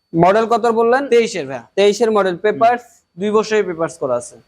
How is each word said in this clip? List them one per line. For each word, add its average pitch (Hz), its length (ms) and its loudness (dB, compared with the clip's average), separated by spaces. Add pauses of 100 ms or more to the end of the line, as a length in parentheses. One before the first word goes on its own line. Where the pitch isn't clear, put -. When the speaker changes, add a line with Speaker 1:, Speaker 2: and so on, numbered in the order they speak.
(160)
Speaker 1:
মডেল 196 300 4
কত 226 200 0
বললেন? 233 420 0
Speaker 2:
তেইশের, 220 380 0
ভাইয়া। 131 280 -12
Speaker 1:
তেইশের 208 360 2
মডেল। 196 260 0
পেপারস? 226 440 0
Speaker 2:
হুম। - 400 -20
দুই 208 100 -2
বছরের 214 340 0
পেপারস 165 340 -6
করা 131 160 -2
আছে। 120 220 -8 (120)